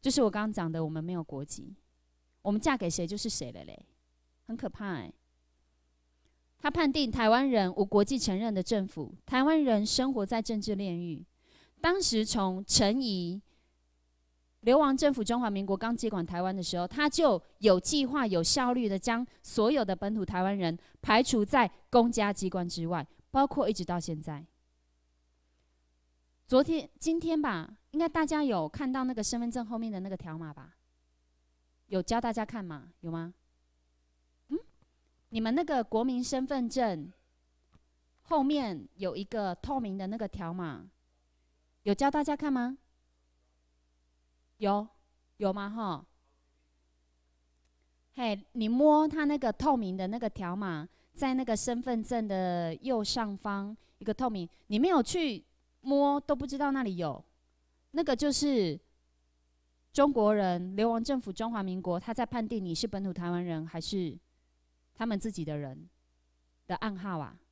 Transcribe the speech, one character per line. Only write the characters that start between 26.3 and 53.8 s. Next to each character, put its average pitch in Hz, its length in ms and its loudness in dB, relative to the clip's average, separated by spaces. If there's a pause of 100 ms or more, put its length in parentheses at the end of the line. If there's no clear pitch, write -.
昨 254 160 6
天、 320 360 0
今 330 200 0
天 330 220 0
吧， 214 340 -4 (180)
应 294 60 -2
该 330 80 2
大 320 200 2
家 302 180 0
有 180 240 0
看 262 240 -6
到 262 120 -2
那 254 100 -2
个 220 80 -4
身 233 180 -2
份 233 100 -2
证 240 140 -4
后 226 140 -6
面 226 120 -6
的 190 100 -6
那 196 100 -8
个 190 40 -4
条 160 220 -10
码 160 160 -10
吧？ 139 240 -20 (1120)
有 190 160 0
教 233 180 0
大 240 100 -2
家 220 140 -2
看 214 180 -8
吗？ 165 380 -12
有 170 100 -8
吗？ 165 220 -6 (1160)
嗯？ 302 100 -4 (720)
你 226 100 -4
们 226 140 0
那 330 80 2
个 294 200 0
国 220 200 0
民 254 200 -2
身 262 220 -2
份 262 240 -2
证 185 420 -2 (1120)
后 302 200 2
面 254 440 0 (100)
有 185 200 -4
一 190 60 -6
个 196 320 -4
透 269 240 -4
明 202 180 -4
的 190 120 -6
那 214 100 -6
个 220 80 -4
条 170 260 -8
码， 170 380 -8 (920)
有 202 100 2
教 277 160 2
大 294 120 0
家 294 140 0
看 294 160 -2
吗？ 254 240 -2 (1800)
有， 208 300 0 (500)
有 196 160 0
吗？ 202 180 -4
哈？ 196 340 -6 (2000)
嘿， 214 360 -2
你 220 160 0
摸 302 380 8
它 302 180 0
那 294 140 2
个 233 140 0
透 277 240 2
明 190 200 -2
的 190 120 -2
那 220 100 -4
个 220 100 -2
条 180 280 -6
码， 175 300 -4 (280)
在 262 180 0
那 254 120 0
个 226 120 0
身 240 240 -2
份 240 220 -2
证 226 240 -2
的 180 480 -2
右 226 300 -2
上 208 320 -4
方 202 380 -6 (240)